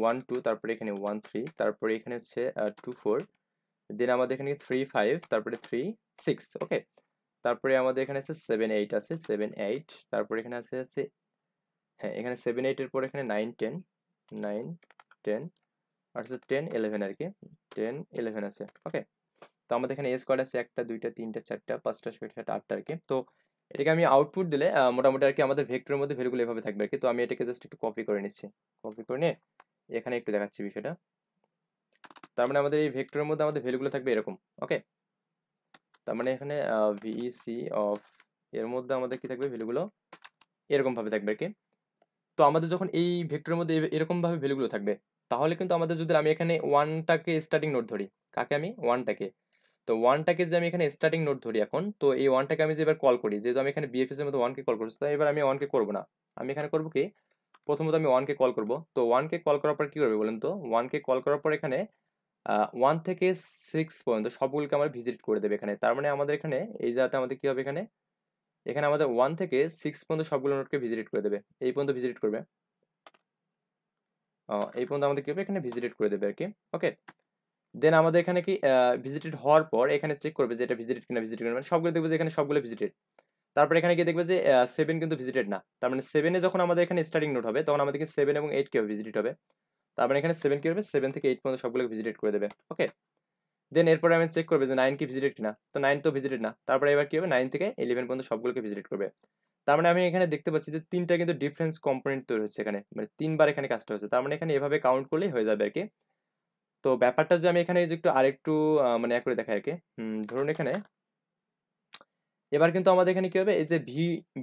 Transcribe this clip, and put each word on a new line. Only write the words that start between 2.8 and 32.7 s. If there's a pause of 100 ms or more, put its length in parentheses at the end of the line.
টু
ফোর, (800)
then
আমাদের
এখানে
থ্রি
ফাইভ, (180)
তারপরে (100)
থ্রি (440)
সিক্স, (180)
ওকে। (640)
তারপরে (100)
আমাদের
এখানে
আছে
সেভেন
এইট
আছে, (160)
সেভেন
এইট, (220)
তারপরে
এখানে
আছে, (100)
আছে, (1000)
হ্যাঁ,
এখানে
সেভেন
এইটের
পর
এখানে
নাইন (100)
টেন, (580)
নাইন (580)
টেন, (720)
আর
আছে (100)
টেন (120)
ইলেভেন
আর
কি, (480)
টেন (240)
ইলেভেন
আছে, (220)
ওকে। (640)
তো
আমাদের
এখানে
এজ
কয়টা
আছে?
একটা,
দুইটা,
তিনটা,
চারটা, (100)
পাঁচটা,
ছয়টা,
সাতটা,
আটটা
আর
কি। (140)
তো (540)
এটাকে
আমি
আউটপুট
দিলে,
আহ,
মোটামুটি
আর
কি
আমাদের
ভেক্টরের
মধ্যে
ভ্যালুগুলো
এভাবে
থাকবে
আর
কি।
তো
আমি
এটাকে
just
একটু
কপি
করে
নিচ্ছি, (360)
কপি
করে
নিয়ে (640)
এখানে
একটু
দেখাচ্ছি
বিষয়টা। (1500)
তার
মানে
আমাদের